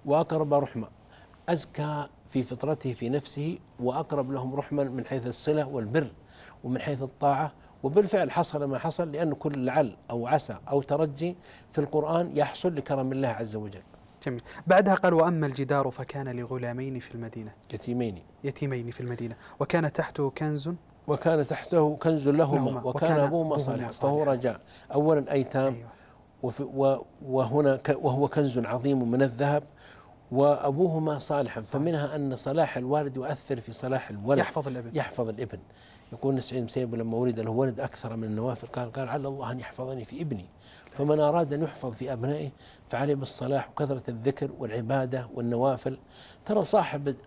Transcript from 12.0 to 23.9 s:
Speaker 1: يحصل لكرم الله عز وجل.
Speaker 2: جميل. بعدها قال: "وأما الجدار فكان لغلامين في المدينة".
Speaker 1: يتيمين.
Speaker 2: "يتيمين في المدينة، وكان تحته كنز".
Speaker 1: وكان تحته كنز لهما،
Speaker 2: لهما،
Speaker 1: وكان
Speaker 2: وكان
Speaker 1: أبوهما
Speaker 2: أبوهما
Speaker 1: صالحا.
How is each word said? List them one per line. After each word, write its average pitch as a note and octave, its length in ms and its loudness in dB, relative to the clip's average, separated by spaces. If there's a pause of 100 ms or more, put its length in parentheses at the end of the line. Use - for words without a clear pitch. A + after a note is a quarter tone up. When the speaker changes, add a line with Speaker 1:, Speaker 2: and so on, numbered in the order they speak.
Speaker 1:
يحصل D3+ 400 0
لكرم C3+ 360 -2
الله C3+ 160 0
عز A2 280 -4
وجل. G2+ 240 -8 (460)
Speaker 2:
جميل. B2 160 -4 (240)
بعدها F#3+ 280 8
قال: F3+ 200 4
"وأما D#3+ 320 6
الجدار C3+ 440 0
فكان C3 380 -8
لغلامين B2 720 -6
في - 160 -12
المدينة". A2+ 380 -10 (200)
Speaker 1:
يتيمين. A#2 500 -4 (220)
Speaker 2:
"يتيمين C3 460 -4
في - 100 -12
المدينة، A#2+ 340 -6 (260)
وكان D#3 320 2
تحته C#3+ 380 -2
كنز". D3+ 400 -4 (360)
Speaker 1:
وكان D3+ 400 2
تحته D3+ 500 2
كنز D#3 320 2
لهما، C#3+ 280 6
Speaker 2:
لهما، C3 280 0
Speaker 1:
وكان - 20 -6
Speaker 2:
وكان C#3+ 240 2
Speaker 1:
أبوهما D3 160 6
Speaker 2:
أبوهما D#3 320 2
Speaker 1:
صالحا. A#2+ 320 -2